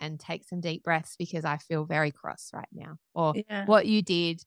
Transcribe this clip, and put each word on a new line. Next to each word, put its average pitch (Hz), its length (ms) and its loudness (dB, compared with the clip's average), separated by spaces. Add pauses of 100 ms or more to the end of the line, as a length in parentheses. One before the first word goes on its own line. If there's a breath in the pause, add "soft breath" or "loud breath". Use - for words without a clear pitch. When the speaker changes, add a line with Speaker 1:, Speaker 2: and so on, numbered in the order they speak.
Speaker 1:
and 151 200 -8
take - 240 -10
some 175 160 -8
deep 170 240 -4
breaths 160 340 0
because 170 260 -4
I 151 140 0
feel 156 280 -2
very 151 260 2
cross - 420 -12
right - 180 -12
now. 160 260 -14 (160)
Or 156 200 2
Speaker 2:
Yeah. 202 320 -4
Speaker 1:
what 208 200 6
you 214 160 4
did 170 440 0